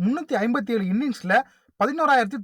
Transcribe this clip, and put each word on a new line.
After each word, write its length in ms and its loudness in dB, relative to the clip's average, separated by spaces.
முன்னூத்தி 380 -2
ஐம்பத்தி 340 -2
ஏழு 180 -2
இன்னிங்ஸ்ல 420 -2
பதினோராயிரத்தி 640 2